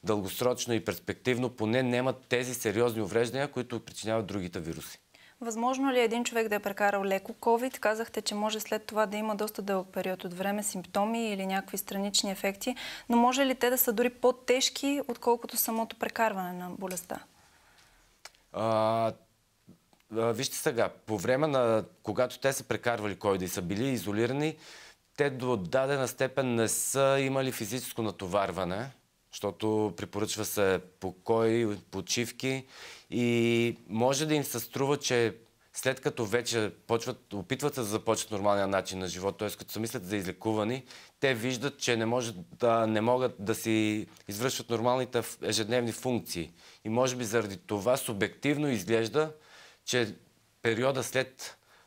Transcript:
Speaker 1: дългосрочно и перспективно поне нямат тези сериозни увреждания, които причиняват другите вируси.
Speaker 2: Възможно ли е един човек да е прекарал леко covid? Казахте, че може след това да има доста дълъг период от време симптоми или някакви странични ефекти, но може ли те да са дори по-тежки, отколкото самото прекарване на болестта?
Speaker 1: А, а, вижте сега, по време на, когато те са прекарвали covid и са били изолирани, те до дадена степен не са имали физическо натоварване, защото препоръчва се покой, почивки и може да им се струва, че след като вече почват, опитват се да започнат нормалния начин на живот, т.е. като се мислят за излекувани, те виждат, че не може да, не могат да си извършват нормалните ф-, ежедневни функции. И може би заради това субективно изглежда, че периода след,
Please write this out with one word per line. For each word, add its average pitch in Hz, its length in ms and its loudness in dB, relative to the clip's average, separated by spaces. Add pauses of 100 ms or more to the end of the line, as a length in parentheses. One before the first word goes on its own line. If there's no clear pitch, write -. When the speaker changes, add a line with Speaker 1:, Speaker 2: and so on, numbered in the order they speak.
Speaker 1:
дългосрочно 117 680 0
и 110 120 0
перспективно 117 640 -2
поне 117 340 0
нямат 123 460 0
тези 123 240 0
сериозни 113 480 2
увреждания, 120 500 0
които 120 280 -6
причиняват 110 460 -4
другите 92 340 -4
вируси. 76 400 -8 (420)
Speaker 2:
Възможно 254 500 0
ли 254 80 4
е 240 40 6
един 233 200 0
човек 226 240 0
да 208 80 0
е 202 40 0
прекарал 202 460 2
леко 196 280 -2
covid? 233 460 0
Казахте, 220 420 0
че 208 140 0
може 214 240 -2
след 214 260 -4
това 214 200 2
да 208 120 -4
има 214 180 -2
доста 214 260 -4
дълъг 190 320 -2
период 185 300 -4
от 180 100 -6
време 202 300 -2
симптоми 214 680 -2
или 196 160 -2
някакви 190 320 -2
странични 196 540 -2
ефекти, 196 440 -2 (340)
но 233 80 6
може 254 280 6
ли 254 100 2
те 247 140 2
да 254 80 2
са 247 160 2
дори 240 160 2
по-тежки, 262 960 2
отколкото 240 500 0
самото 226 380 -2
прекарване 196 580 -2
на 180 160 -8
болестта? 185 500 -8 (1300)
Speaker 1:
А, 107 120 -2 (1500)
а, 117 140 2
вижте 123 240 -2
сега, 113 340 2 (160)
по 107 120 -2
време 127 300 2
на, 117 360 4 (200)
когато 120 360 -2
те 135 140 2
са 113 100 -6
прекарвали 104 520 -2
covid 95 280 2
и 92 40 -2
са 92 140 -4
били 98 260 -2
изолирани, 120 680 0 (640)
те 143 100 4
до 127 280 0
дадена 131 500 0
степен 131 480 0
не 113 120 4
са 135 540 2
имали 135 300 0
физическо 117 500 -6
натоварване, 98 880 -2 (400)
защото 107 680 0
препоръчва 104 480 -4
се 95 360 2 (180)
покой, 113 760 2 (140)
почивки 131 760 -4 (440)
и 117 680 2 (100)
може 127 380 2
да 151 100 2
им 147 80 2
се 120 160 -4
струва, 139 380 -2
че 120 380 2 (380)
след - 280 -2
като 135 240 -2
вече 113 460 0 (160)
почват, 117 460 -2
опитват 127 400 -2
се 135 60 -4
да 117 60 0
започнат 107 460 0
нормалния 101 360 2
начин 95 320 0
на 92 80 -4
живот, 90 300 -4
т.е. 107 120 -4
като - 240 -12
се 107 60 -6
мислят 113 260 -6
за 98 100 -4
излекувани, 107 680 -2 (360)
те 135 140 4
виждат, 123 440 -2
че 120 200 2
не 113 80 2
може 117 280 0 (260)
да, 117 280 4
не 110 140 2
могат 123 380 2
да 104 160 0
си 107 520 0 (200)
извършват 113 420 -4
нормалните 120 520 0
ф-, - 200 -8
ежедневни 113 500 0
функции. 98 600 -4 (320)
И 110 40 -6
може 123 260 2
би 123 80 -6
заради 104 340 0
това 107 400 0
субективно 139 720 0
изглежда, 113 640 0 (520)
че 117 300 0 (460)
периода 123 420 2
след, - 560 -4 (280)